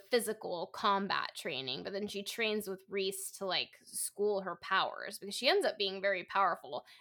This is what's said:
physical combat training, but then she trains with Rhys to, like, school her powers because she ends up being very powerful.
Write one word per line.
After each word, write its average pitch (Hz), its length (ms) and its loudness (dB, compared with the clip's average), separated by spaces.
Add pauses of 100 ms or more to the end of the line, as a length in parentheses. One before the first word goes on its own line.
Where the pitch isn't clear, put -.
(120)
physical 185 560 0
combat 196 680 2
training, 135 480 -4
but - 100 -6
then 202 140 -2
she 202 160 -6
trains 214 440 -2
with 190 200 -8
Rhys 190 440 -4
to, - 140 -8
like, 165 260 0 (120)
school - 580 0
her 175 200 -4
powers 185 580 0
because 202 160 -8
she 247 140 2
ends 381 160 6
up - 120 0
being 196 240 -2
very 185 240 2
powerful. 165 600 0 (160)